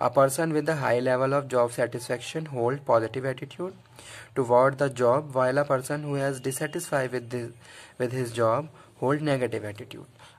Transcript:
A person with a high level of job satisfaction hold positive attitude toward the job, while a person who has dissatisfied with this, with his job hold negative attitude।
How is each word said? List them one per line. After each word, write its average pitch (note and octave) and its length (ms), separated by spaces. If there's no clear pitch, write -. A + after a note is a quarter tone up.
A B2 140
person D3+ 400
with D3+ 120
a D#3+ 120
high A#2+ 260
level C3 320
of C3+ 140
job A#2+ 240
satisfaction B2+ 800
hold B2+ 340
positive A#2+ 440
attitude F3 400
toward C3 420
the C#3 120
job, C3+ 360
while C3 260
a - 80
person C#3+ 320
who C#3+ 220
has C3 240
dissatisfied C#3+ 640
with A#2+ 180
this, A#2+ 200
with B2+ 180
his A#2 200
job A#2+ 280
hold C#3+ 200
negative B2 440
attitude। - 520